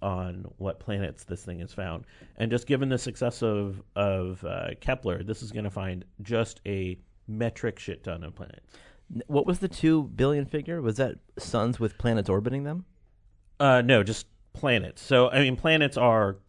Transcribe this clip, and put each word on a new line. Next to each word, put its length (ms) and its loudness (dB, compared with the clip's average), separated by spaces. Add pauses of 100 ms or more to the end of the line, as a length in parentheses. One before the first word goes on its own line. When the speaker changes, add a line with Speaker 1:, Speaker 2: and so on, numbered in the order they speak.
Speaker 1:
on 440 -6 (120)
what 220 -6
planets 440 -6
this 220 -10
thing 140 -10
has 120 -12
found. 320 -8 (340)
And 140 -2
just 160 -2
given 220 0
the 80 0
success 440 -4
of, 400 -2 (140)
of, 480 -2
uh, 280 -6 (100)
Kepler, 420 -2
this 180 -6
is 100 -12
gonna 180 -6
find 340 -6 (180)
just 440 -2
a 320 -4 (300)
metric 520 -4
shit 240 -10
ton 200 -8
of 120 -12
planets. 380 -20 (400)
Speaker 2:
N-, 140 -6
what 180 2
was 140 0
the 100 -2
two 340 4 (120)
billion 300 2
figure? 360 -6
Was 160 0
that 180 0 (220)
suns 420 -2
with 180 -2
planets 320 2
orbiting 340 0
them? 220 -6 (760)
Speaker 1:
Uh, 220 8
no, 220 6
just 220 -4 (260)
planets. 500 -2
So, 280 6
I 120 4
mean, 140 4
planets 400 2
are, 380 4 (160)